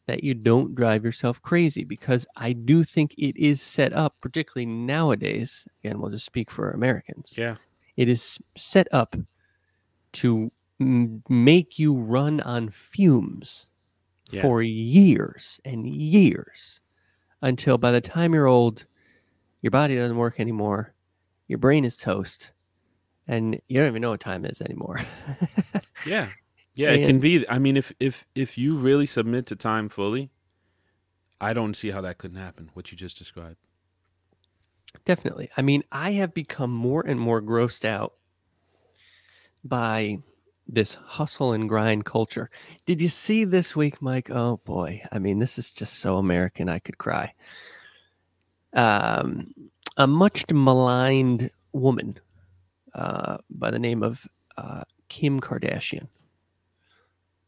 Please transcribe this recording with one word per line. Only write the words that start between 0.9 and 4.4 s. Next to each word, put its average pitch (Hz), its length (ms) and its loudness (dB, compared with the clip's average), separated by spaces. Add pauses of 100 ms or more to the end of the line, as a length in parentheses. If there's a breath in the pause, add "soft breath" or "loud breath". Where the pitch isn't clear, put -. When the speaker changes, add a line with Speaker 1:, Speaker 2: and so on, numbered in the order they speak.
Speaker 1:
yourself 120 380 -4
crazy? 170 420 0
Because 123 500 -2
I 120 200 -4
do 123 280 4
think 156 360 0
it 143 180 -2
is 147 240 2
set - 320 -2
up, 156 300 -2
particularly 127 440 -6